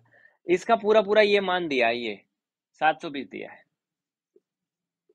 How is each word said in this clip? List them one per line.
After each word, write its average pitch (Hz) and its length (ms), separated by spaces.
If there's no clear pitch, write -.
इसका 185 300
पूरा 208 260
पूरा 208 200
ये 202 200
मान 180 260
दिया 123 200
है, 120 100
ये 110 180
सात 156 220
सौ 170 80
बीस 135 180
दिया 104 240
है, - 120